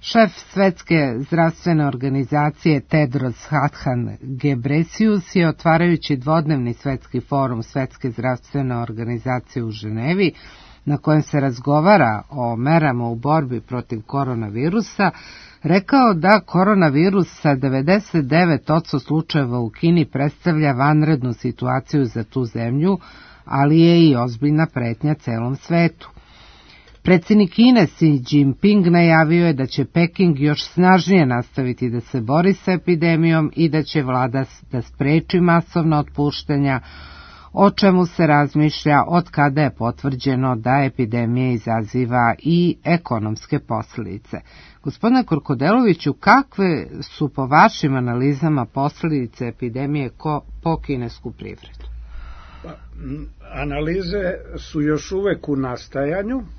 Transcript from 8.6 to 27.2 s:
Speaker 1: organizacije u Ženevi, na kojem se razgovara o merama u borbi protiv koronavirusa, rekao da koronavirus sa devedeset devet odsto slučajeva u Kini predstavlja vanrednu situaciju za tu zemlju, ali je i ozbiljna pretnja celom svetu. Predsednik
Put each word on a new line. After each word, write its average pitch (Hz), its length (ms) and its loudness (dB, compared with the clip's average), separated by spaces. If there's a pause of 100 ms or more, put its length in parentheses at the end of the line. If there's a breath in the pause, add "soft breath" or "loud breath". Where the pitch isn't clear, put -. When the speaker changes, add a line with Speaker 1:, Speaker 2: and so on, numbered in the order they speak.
Speaker 1:
organizacije 120 880 -6
u 113 60 -8
Ženevi, 113 600 -4 (520 loud breath)
na 143 120 -2
kojem 151 260 0
se 147 180 -2
razgovara 139 920 2
o 120 260 -4
merama 131 520 0
u 117 60 -6
borbi 127 460 -2
protiv 120 460 -10
koronavirusa, 139 1040 -4 (520 loud breath)
rekao 202 520 2
da 185 260 4
koronavirus 185 1000 2
sa 147 140 2
devedeset 139 720 -2
devet 156 440 0
odsto 160 280 0
slučajeva 143 600 -2
u 117 120 -4
Kini 170 340 2
predstavlja 147 680 -2
vanrednu 143 600 2
situaciju 127 720 -2
za 113 200 -6
tu 131 200 -4
zemlju, 127 540 -2 (460 loud breath)
ali 143 360 4
je 170 280 6
i 139 80 4
ozbiljna 131 580 0
pretnja 123 400 -2
celom 123 420 -6
svetu. 170 540 -2 (920 soft breath)
Predsednik 190 500 4